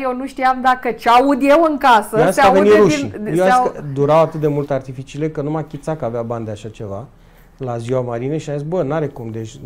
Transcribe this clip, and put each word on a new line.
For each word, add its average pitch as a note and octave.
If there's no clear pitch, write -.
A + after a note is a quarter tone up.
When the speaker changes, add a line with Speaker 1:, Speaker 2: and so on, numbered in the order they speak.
Speaker 1:
eu B3+
nu B3+
știam C4
dacă B3+
ce A#3
aud C4
eu C#4+
în D4
casă A3+
Speaker 2:
Eu A#3
am -
Speaker 1:
se F#3+
Speaker 2:
zis C#4
că G3+
au F#3+
venit G3+
Speaker 1:
aude G#3+
Speaker 2:
rușii. A3
Speaker 1:
din, G#3+
Speaker 2:
Eu D#3
Speaker 1:
se F3
Speaker 2:
am F#3
zis F#3+
Speaker 1:
au- -
Speaker 2:
că -
durau C#3+
atât D#3+
de D3+
mult C#3+
artificiile C3+
că D#3
numai D#3
Chițac D3+
avea A#2
bani A#2
de A2
așa G#2+
ceva G#2
la A#2+
Ziua B2
Marinei B2
și D3+
am D3
zis, D3
"Bă, F3
n-are D3
cum, A2+
deci A2+